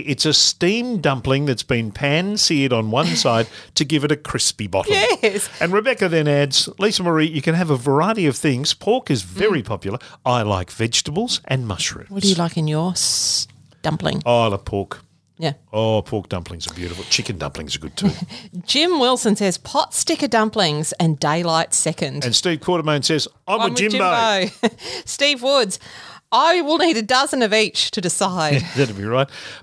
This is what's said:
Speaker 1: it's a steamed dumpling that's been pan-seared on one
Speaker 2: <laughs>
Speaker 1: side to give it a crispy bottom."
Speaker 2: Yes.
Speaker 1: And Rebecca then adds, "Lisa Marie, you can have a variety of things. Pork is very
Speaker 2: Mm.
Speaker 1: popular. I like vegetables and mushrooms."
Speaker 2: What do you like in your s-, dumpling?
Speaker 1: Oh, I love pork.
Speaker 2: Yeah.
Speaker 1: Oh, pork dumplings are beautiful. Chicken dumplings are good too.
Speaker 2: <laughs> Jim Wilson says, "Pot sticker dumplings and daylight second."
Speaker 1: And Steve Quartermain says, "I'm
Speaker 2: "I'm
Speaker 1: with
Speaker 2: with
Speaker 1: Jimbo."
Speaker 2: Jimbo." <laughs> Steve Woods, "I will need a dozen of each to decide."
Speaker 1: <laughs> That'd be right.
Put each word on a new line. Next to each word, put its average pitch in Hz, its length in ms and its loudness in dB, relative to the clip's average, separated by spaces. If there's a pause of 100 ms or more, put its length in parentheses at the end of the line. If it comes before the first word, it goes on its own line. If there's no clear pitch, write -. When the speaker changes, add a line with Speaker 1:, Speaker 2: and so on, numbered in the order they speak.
Speaker 1:
it's 143 180 -2
a 156 80 2
steamed 220 680 0
dumpling 135 440 0
that's 131 180 -2
been 113 280 -2
pan-seared 151 800 0
on 113 200 2
one 143 160 2
Speaker 2:
<laughs> 165 160 0
Speaker 1:
side 117 240 2 (280)
to - 80 2
give 147 220 2
it 151 60 0
a 156 40 2
crispy - 520 -4
bottom." 95 260 0
Speaker 2:
Yes. 359 560 2 (100)
Speaker 1:
And 170 140 0
Rebecca 214 340 2
then 160 220 2
adds, 143 400 2 (100)
"Lisa 196 240 0
Marie, 160 240 2
you 156 140 -4
can 160 140 2
have 175 140 0
a 147 80 2
variety 160 480 2
of 131 120 2
things. 139 360 0
Pork 247 380 -2
is 110 120 0
very 143 380 0
Speaker 2:
Mm. - 40 -12
Speaker 1:
popular. 101 340 -6 (260)
I 123 180 2
like 95 280 0
vegetables 151 760 -2
and 131 220 -2
mushrooms." - 420 -6
Speaker 2:
What 196 140 -4
do 196 60 4
you 190 60 4
like 170 200 -2
in 156 140 0
your 160 220 0
s-, - 560 -2 (340)
dumpling? - 440 -2
Speaker 1:
Oh, 120 180 4
I 113 40 4
love 101 160 -2
pork. - 360 -6 (380)
Speaker 2:
Yeah. 156 160 -4 (180)
Speaker 1:
Oh, 110 320 2
pork 104 260 -6
dumplings 85 400 -8
are - 40 -10
beautiful. 87 320 -10
Chicken - 320 -2
dumplings 76 380 -6
are 73 40 -8
good 78 180 -12
too. 196 140 2 (260)
Speaker 2:
<laughs> - 280 -16
Jim 330 340 2
Wilson 247 360 2
says, 196 220 0
"Pot - 360 -2
sticker 302 340 -2
dumplings 208 680 0
and 160 260 2
daylight 165 540 0
second." 147 500 -2
Speaker 1:
And 120 120 0
Steve 170 240 0
Quartermain 156 440 0
says, 156 240 0 (200)
"I'm 220 140 0
Speaker 2:
"I'm 233 120 2
Speaker 1:
with 220 80 -2
Speaker 2:
with 214 100 2
Speaker 1:
Jimbo." 226 540 2 (160)
Speaker 2:
Jimbo." 233 140 0 (140)
<laughs> 453 160 -12
Steve 277 360 0
Woods, 254 380 0 (520)
"I 339 300 4
will 311 160 2
need 330 200 2
a 226 40 0
dozen 254 400 0
of 208 120 2
each 214 380 0
to - 100 -4
decide." 170 680 0
Speaker 1:
<laughs> - 60 -12
That'd 120 200 2
be 98 100 -6
right. 127 240 2 (340)